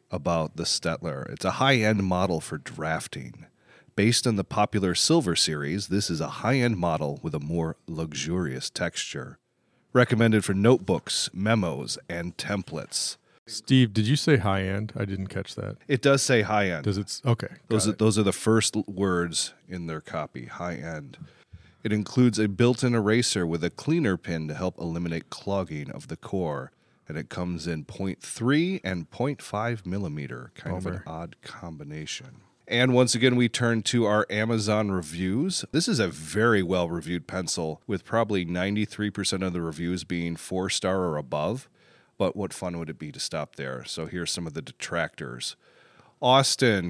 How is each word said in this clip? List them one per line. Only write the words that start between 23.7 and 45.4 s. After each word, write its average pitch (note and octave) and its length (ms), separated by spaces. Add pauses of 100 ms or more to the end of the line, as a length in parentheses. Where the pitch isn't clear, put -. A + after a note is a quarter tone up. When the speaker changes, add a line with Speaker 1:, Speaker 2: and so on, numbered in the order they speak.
Speaker 1:
cleaner C#3+ 480
pin D#2+ 300
to D2+ 60
help F2+ 240
eliminate E2 520
clogging E2+ 600
of - 180
the D#2+ 100
core. D2+ 540 (360)
And D#2 80
it D#2+ 140
comes F2 360
in D#2+ 200
point - 340
three D#3 640
and F#2 260
point C#3 300
five A2 460
millimeter. D2+ 720
Kind - 200
of - 100
an - 80
Speaker 2:
Bummer. F#2+ 120
Speaker 1:
odd D#3+ 340
combination. D2+ 1000 (280)
And B2 260
once B2+ 200
again, B2 220
we B2 120
turn A#2 360
to A#2 220
our G#2 220
Amazon G#2+ 640
reviews. F#2 800
This D#3+ 160
is F3 140
a F#2+ 80
very F#2 560
well-reviewed E2+ 640
pencil, E2 580
with G2+ 180
probably G#2+ 400
ninety-three G2+ 640
percent F#2+ 340
of F2+ 80
the F2 100
reviews E2 400
being E2+ 320
four-star F#2 720
or D#2+ 120
above. D2+ 520 (500)
But F#2+ 160
what F#2+ 180
fun F2 280
would D#2+ 100
it - 80
be D2 140
to C2+ 80
stop D2+ 340
there? C2 300
So D#2+ 220
here's E2+ 260
some F2 160
of D2 60
the D#2 80
detractors. C#2 920 (640)